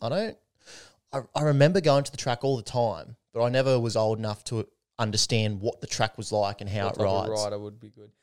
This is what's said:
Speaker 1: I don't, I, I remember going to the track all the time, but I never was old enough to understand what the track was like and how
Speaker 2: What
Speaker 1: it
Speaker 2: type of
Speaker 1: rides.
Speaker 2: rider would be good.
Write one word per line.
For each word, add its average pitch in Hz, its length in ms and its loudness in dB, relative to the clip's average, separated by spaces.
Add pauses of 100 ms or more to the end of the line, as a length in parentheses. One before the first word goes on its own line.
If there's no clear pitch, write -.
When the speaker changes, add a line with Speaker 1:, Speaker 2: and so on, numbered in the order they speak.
Speaker 1:
I 113 80 -6
don't, 196 300 -4 (760)
I, 139 80 -4 (140)
I 147 80 0
remember 151 400 6
going 143 220 4
to - 60 -10
the - 60 -14
track - 260 -4
all 135 140 2
the 113 60 -8
time, 113 540 -4 (180)
but 117 100 0
I 120 60 2
never 131 280 4
was 117 180 -2
old 110 220 2
enough 107 260 -6
to 113 220 -4 (320)
understand 107 640 0
what 113 220 -4
the 127 40 -10
track - 300 -2
was 107 160 -8
like 104 300 0
and 98 80 -8
how 98 160 -2
Speaker 2:
What - 80 -4
Speaker 1:
it - 60 -6
Speaker 2:
type 104 60 2
of 95 220 0
Speaker 1:
rides. 107 160 0
Speaker 2:
rider 104 140 -4
would 104 200 -12
be 110 120 -20
good. 104 200 -20 (120)